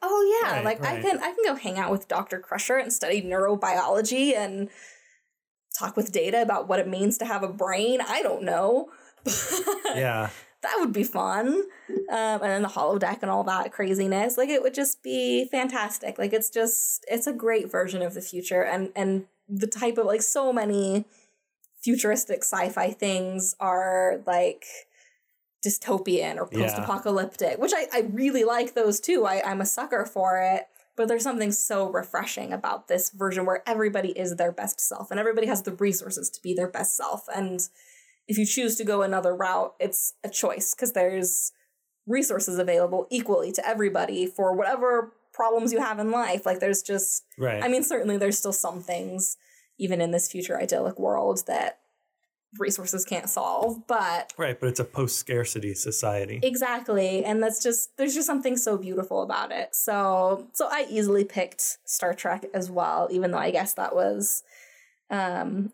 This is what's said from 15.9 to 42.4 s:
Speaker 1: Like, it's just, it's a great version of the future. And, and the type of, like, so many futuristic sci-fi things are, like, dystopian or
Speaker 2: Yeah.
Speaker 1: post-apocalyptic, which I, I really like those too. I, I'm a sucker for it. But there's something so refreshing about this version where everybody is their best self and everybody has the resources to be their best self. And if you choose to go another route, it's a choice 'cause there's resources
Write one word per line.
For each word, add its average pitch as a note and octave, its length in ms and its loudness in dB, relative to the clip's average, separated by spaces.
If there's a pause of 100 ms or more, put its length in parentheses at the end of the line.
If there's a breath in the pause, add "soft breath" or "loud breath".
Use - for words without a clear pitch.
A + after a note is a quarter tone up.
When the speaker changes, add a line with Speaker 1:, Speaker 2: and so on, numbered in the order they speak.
Speaker 1:
Like, G3+ 140 0
it's A3 160 2
just, - 600 0
it's A#3 180 -2
a C#4+ 60 0
great A3+ 380 0
version F#3 300 0
of F3 120 -2
the F3+ 80 -8
future. F3+ 400 -2
And, F#3 340 -2
and F#3+ 300 0 (220)
the G3+ 200 -2
type A#3 300 -2
of, A3+ 80 4
like, G#3+ 160 2
so C4+ 300 2
many G#3 540 2 (760 soft breath)
futuristic G#3+ 640 2
sci-fi F#3 480 0
things F#3 680 -2
are, F#3 680 2
like, F3+ 380 2 (1000 soft breath)
dystopian F#3 720 0
or F3+ 140 -4
Speaker 2:
Yeah. - 120 0
Speaker 1:
post-apocalyptic, F#3+ 960 -2
which F#4+ 160 0
I, D#4+ 180 0
I B3 60 2 (120)
really C4 320 2
like A#3+ 320 2
those G#3+ 240 2
too. E4+ 260 4
I, G3 200 2
I'm G3 160 -2
a G3 40 -2
sucker A#3+ 400 -2
for F#3 340 2
it. F#3+ 280 2 (280 soft breath)
But A3+ 120 2
there's A#3 160 2
something A3+ 300 0
so G3 360 0
refreshing F#3 640 -4
about - 380 -4
this F3+ 220 2
version F#3+ 340 0
where F#3 200 0
everybody G#3 440 2
is F3+ 260 -2
their F3 160 2
best G#3 300 -4
self - 300 -4
and G#3 80 -2
everybody A3 280 2
has G3+ 160 0
the G3 80 -6
resources - 600 -2
to - 100 -14
be F#3 120 -2
their F3+ 140 0
best - 300 -2
self. - 360 -6
And F#3 320 -4 (640 soft breath)
if G#3 100 -2
you G#3+ 80 4
choose A3+ 300 0
to A3+ 80 -4
go G#3 180 2
another F#3+ 320 2
route, F#3 460 0
it's - 360 -2 (100)
a G3+ 40 -6
choice - 440 -2
'cause A#3+ 180 -4
there's F#3 600 0 (520 soft breath)
resources G#3 540 0